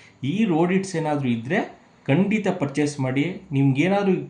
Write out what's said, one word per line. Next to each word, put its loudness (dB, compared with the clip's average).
ಈ 0
ರೋಡ್ 2
ಇಟ್ಸ್ -2
ಏನಾದ್ರೂ -2
ಇದ್ರೆ -4
ಖಂಡಿತ 2
ಪರ್ಚೇಸ್ -2
ಮಾಡಿ. -2
ನಿಮ್ಗೇನಾದ್ರೂ 2